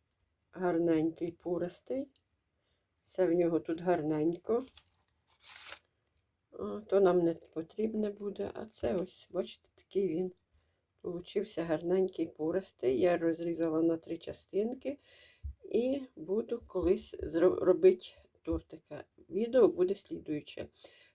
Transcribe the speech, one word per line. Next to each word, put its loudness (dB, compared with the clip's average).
гарненький, 0
пористий. -6
Все 0
в 2
нього 2
тут -4
гарненько. 0
О, -6
то 2
нам 6
не 4
потрібне -4
буде, -8
а -10
це -4
ось, -6
бачите, -8
такий -4
він -2
получився -6
гарненький, 0
пористий. -2
Я 4
розрізала 0
на 4
три -10
частинки -6
і 0
буду -4
колись 0
зро-, 2
робити 6
тортика. -8
Відео 4
буде 2
слідуюче. -8